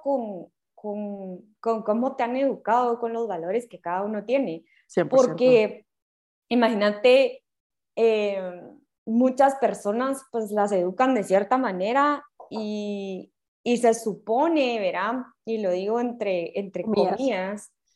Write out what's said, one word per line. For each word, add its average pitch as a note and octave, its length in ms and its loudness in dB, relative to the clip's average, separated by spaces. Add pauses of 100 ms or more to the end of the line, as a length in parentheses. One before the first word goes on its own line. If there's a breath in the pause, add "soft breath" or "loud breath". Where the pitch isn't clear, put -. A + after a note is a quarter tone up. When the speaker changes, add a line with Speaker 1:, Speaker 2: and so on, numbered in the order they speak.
Speaker 1:
con, A3+ 460 -4 (280)
con, G3+ 840 -10
con A3+ 240 -2
cómo A#3+ 320 -2
te C4 80 -2
han B3 140 -4
educado, A#3+ 640 0
con A#3 140 -6
los A#3 140 -4
valores G3 400 -4
que - 140 -20
cada F3+ 220 -4
uno G#3 220 -6
tiene. A3+ 380 -2 (240)
Speaker 2:
Cien E3 220 0
por C4 100 6
ciento. B3 200 4
Speaker 1:
Porque, A#3 460 4 (640)
imagínate, A#3 920 4 (520)
eh, G3+ 680 0 (440)
muchas B3+ 500 4
personas, A#3 760 -2
pues, A3 200 -4
las G#3 200 0
educan F#3+ 440 2
de G3+ 80 0
cierta G3+ 340 2
manera B3+ 680 0 (260)
y, G#3 840 -8 (300)
y A#3+ 140 2
se A#3 160 4
supone, A#3+ 840 0
¿verdad? G3+ 440 -2 (220)
Y A3 140 -4
lo F#3+ 120 0
digo G3 280 -2
entre, G3+ 600 -4
entre F#3 240 -6
Speaker 2:
Comillas. G3 340 2
Speaker 1:
comillas, G#3 540 -4 (240)